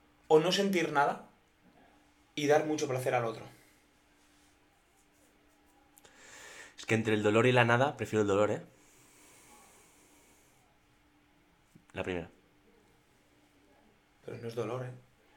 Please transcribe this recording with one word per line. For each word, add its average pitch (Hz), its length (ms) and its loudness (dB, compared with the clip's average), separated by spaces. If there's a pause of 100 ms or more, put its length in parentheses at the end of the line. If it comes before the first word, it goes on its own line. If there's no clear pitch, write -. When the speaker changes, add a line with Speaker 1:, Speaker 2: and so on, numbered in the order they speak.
(300)
Speaker 1:
¿O 156 100 8
no 175 140 2
sentir 180 400 0
nada 147 340 0 (1080)
y 147 140 -2
dar 151 180 4
mucho 151 220 -4
placer 127 260 -2
al 120 120 0
otro? 110 180 -8 (3250)
Speaker 2:
Es - 80 -18
que 113 100 0
entre 110 180 0
el 104 100 2
dolor 110 220 4
y 127 60 4
la 123 140 4
nada, 120 320 2
prefiero 107 240 -2
el 107 60 0
dolor, 104 240 2
¿eh? 151 100 -6 (3250)
La 95 120 -8
primera. 87 260 -6 (1900)
Speaker 1:
Pero - 140 -14
no 113 100 -12
es 113 80 -12
dolor, 120 300 -6
¿eh? 127 60 -12 (460)